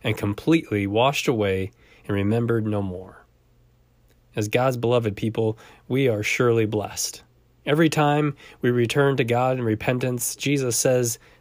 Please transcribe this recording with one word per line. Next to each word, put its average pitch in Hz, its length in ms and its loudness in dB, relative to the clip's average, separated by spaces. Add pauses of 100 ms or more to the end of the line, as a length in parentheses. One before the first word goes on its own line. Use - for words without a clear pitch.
and 107 100 0
completely 104 720 0
washed 120 400 0
away 98 440 0 (360)
and 104 80 -2
remembered 110 500 0
no 104 160 -2
more. 92 440 -10 (1120)
As 107 100 -2
God's 123 300 0
beloved 117 400 0
people, 110 400 -2 (320)
we 131 180 2
are 107 160 0
surely 117 420 2
blessed. - 580 -6 (420)
Every 156 240 4
time 147 460 2 (260)
we 123 80 2
return 127 480 2
to 131 80 0
God 127 320 0
in 123 80 -4
repentance, 123 680 -2
Jesus 135 440 -2
says, 123 420 0 (220)